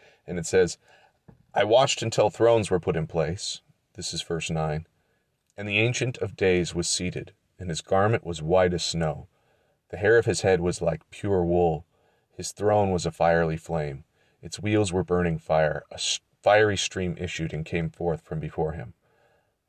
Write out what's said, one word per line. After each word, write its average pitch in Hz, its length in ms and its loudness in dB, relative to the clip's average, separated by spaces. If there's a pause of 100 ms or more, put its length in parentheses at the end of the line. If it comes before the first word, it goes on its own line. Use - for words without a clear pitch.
(260)
And 87 140 -8
it 80 60 -6
says, 92 320 2 (760)
"I 104 120 2
watched 123 360 4
until 113 280 2
thrones 113 420 4
were 90 80 2
put 85 160 -2
in 78 120 -2
place." 82 540 -4 (340)
This - 180 -10
is - 80 -6
verse - 280 -6
nine. 80 380 -2 (680)
"And 104 100 -8
the 104 120 0
Ancient 120 400 0
of 101 180 -6
Days 90 360 2
was 85 140 -2
seated, 85 460 -6 (260)
and 90 80 -10
his 80 140 -6
garment 101 440 2
was 82 160 -8
white 90 320 4
as 85 120 -4
snow. 80 420 -4 (600)
The 101 80 -10
hair 104 200 4
of 113 100 2
his 95 160 -2
head 95 180 4
was 87 200 -2
like 82 280 -4
pure 98 340 0
wool. 85 420 2 (460)
His - 220 -12
throne 104 380 2
was 85 140 -2
a 82 60 -2
fiery 82 460 2
flame. 76 480 -8 (360)
Its - 180 -14
wheels 104 340 0
were 92 100 0
burning 87 360 0
fire. 78 500 0
A - 60 -16
s-, - 240 -4 (240)
fiery 104 340 4
stream 90 400 -4
issued 82 340 -6
and 78 140 -6
came 82 240 -4
forth 82 320 -4
from 80 180 -8
before 78 340 -6
him. 73 200 -12 (760)